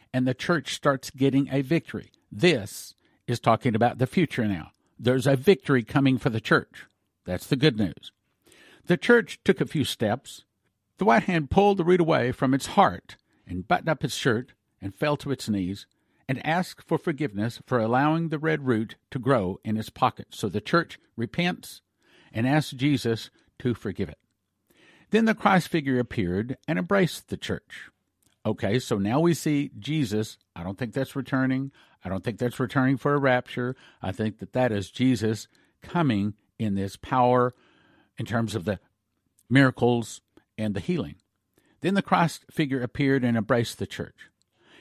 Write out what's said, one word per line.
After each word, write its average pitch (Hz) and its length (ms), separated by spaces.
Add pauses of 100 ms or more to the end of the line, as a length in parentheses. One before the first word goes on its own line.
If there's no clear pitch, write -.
(140)
and 127 120
the 127 80
church - 400
starts - 360
getting 135 420
a 139 100
victory. - 500 (200)
This 110 640 (320)
is 120 120
talking 113 360
about 113 220
the 127 100
future 139 400
now. 87 240 (260)
There's 127 300
a 139 80
victory 131 480
coming 135 340
for 131 120
the 110 100
church. - 460 (400)
That's 90 220
the 147 100
good 131 200
news. - 340 (760)
The 175 120
church 233 460
took - 160
a 147 60
few 143 180
steps. - 640 (520)
The 190 80
white 220 180
hand 165 260
pulled 196 280
the 185 60
root 175 160
away 143 320
from 131 220
its 135 140
heart - 500 (300)
and 90 200
buttoned - 220
up 147 140
its 135 100
shirt 123 400 (280)
and 101 120
fell 147 240
to 143 140
its - 180
knees 98 380 (400)
and - 180
asked 170 420
for 160 100
forgiveness 117 680
for 127 140
allowing 147 500
the 156 100
red 151 280
root 113 280 (160)
to 104 80
grow 104 440
in 107 140
its 110 120
pocket. - 420
So - 160
the 101 140
church - 380 (160)
repents - 640 (500)
and 113 160
asks 147 240
Jesus 123 580 (300)
to 123 140
forgive 95 360
it. - 100 (920)
Then 226 160
the 220 100
Christ 190 340
figure 135 300
appeared 113 580 (100)
and 165 100
embraced 180 520
the - 80
church. - 520 (560)
Okay, 110 340
so 117 180
now 107 240
we 170 120
see 147 460
Jesus. 107 580 (160)
I 85 100
don't 98 140
think 117 160
that's 135 220
returning. 131 560 (320)
I 92 60
don't 95 140
think 113 160
that's 120 200
returning 131 380
for 143 160
a 143 60
rapture. 127 580 (240)
I 95 100
think 107 280
that 95 120
that 127 220
is 101 180
Jesus 113 560 (340)
coming 107 520 (260)
in 104 160
this 98 220
power 123 560 (640)
in 117 80
terms 113 280
of 90 120
the 98 140 (720)
miracles 123 680 (380)
and 107 160
the 95 80
healing. 113 340 (640)
Then 185 140
the 196 80
Christ - 500
figure 135 300
appeared 135 420
and 120 140
embraced 117 420
the 98 80
church. - 420 (520)